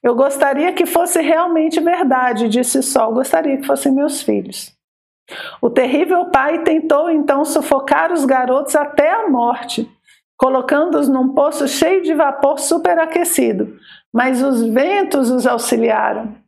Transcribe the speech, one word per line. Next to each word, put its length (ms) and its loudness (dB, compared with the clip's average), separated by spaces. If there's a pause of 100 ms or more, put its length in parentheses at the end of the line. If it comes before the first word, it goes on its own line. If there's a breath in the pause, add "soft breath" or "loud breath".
"Eu 120 2
gostaria 560 0
que 140 0
fosse 360 0
realmente 580 0
verdade", 680 0
disse 300 0
o 60 0
sol, 300 0
"gostaria 440 0
que 80 -8
fossem 260 0
meus 300 0
filhos." 500 -4 (920 loud breath)
O 80 0
terrível 560 2
pai 340 2
tentou 500 0
então 340 0
sufocar 680 0
os 120 0
garotos 520 0
até 360 2
a 160 -2
morte, 600 -2 (480 soft breath)
colocando-os 680 0
num 220 2
poço 380 0
cheio 360 2
de 100 0
vapor 460 0
superaquecido, 1160 -2 (360 loud breath)
mas 280 0
os 200 0
ventos 680 0
os 160 0
auxiliaram. 880 -2 (120)